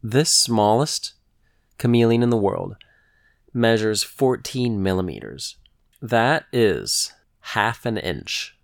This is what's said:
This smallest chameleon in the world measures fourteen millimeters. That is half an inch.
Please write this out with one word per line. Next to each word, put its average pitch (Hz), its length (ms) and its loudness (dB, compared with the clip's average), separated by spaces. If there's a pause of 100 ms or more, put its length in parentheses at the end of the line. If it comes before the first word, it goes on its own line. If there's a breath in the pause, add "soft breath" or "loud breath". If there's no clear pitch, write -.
This 123 280 0
smallest 113 840 2 (640)
chameleon 117 460 4
in 120 60 2
the 117 80 2
world 98 380 -2 (800 soft breath)
measures 110 500 2
fourteen 123 800 -2
millimeters. 92 760 -4 (440)
That 120 500 0
is 90 640 0 (260)
half - 460 -4
an 110 120 -4
inch. - 680 -8